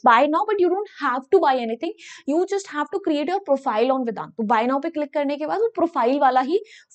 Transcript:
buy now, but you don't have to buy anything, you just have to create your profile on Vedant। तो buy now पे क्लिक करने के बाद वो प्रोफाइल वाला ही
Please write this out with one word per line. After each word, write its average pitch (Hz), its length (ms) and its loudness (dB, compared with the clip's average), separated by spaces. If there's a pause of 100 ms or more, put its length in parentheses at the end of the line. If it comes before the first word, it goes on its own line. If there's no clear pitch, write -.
buy 233 140 6 (140)
now, 392 160 0
but 415 120 2
you 349 120 2
don't 403 260 -8
have 262 320 -4
to 359 140 4
buy 262 80 4 (100)
anything, 240 280 -6 (360)
you 330 240 0
just 392 220 -6
have 294 200 -4
to 392 140 -6
create 294 240 0
your 403 160 -2
profile 262 480 0
on 254 140 -4
Vedant। 160 260 -10
तो 220 160 -4
buy 220 160 4
now 277 140 0
पे 330 60 -4
क्लिक 294 240 -6
करने 285 240 -2
के 294 100 -6
बाद 330 120 -2
वो 453 160 0
प्रोफाइल 277 440 0
वाला 254 220 4 (100)
ही 392 120 0 (320)